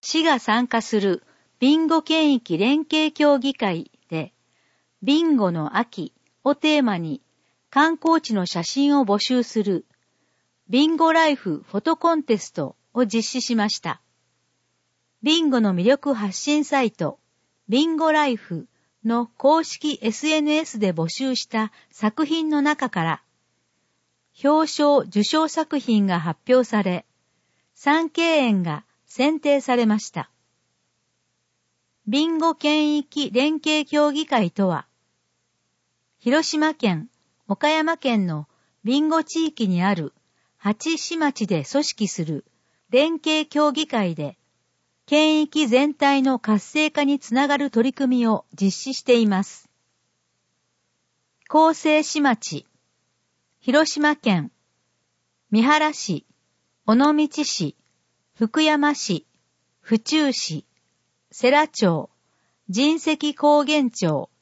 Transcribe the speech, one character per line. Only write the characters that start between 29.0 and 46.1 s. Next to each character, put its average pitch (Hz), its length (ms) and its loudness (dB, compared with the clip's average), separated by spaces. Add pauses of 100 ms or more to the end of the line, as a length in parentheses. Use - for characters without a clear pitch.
選 294 340 -2
定 285 220 2
さ 247 140 0
れ 240 100 2
ま 214 140 2
し - 100 -12
た。 - 220 -10 (1800)
ビ 277 180 0
ン 330 140 -2
ゴ 320 160 0
県 302 420 0
域 285 340 -6
連 285 320 0
携 302 220 0
協 294 260 0
議 302 140 -4
会 220 240 0
と 196 180 -2
は、 160 200 -4 (1300)
広 294 320 0
島 311 240 -2
県、 190 360 -4 (380)
岡 240 220 -2
山 320 280 -2
県 220 280 -2
の 156 220 -6 (360)
ビ 262 180 0
ン 311 80 0
ゴ 320 140 0
地 320 240 -4
域 254 200 -4
に 180 160 0
あ 202 100 2
る 160 200 -6 (440)
八 302 400 -4
市 339 200 -8
町 285 280 -2
で 165 180 -2
組 277 200 -2
織 - 240 -4
す 165 180 -6
る 147 200 -8 (440)
連 311 340 2
携 311 220 0
協 302 260 0
議 302 160 -4
会 190 280 -2
で、 147 220 -10 (680)
県 311 360 2
域 302 260 0
全 269 260 2
体 277 300 2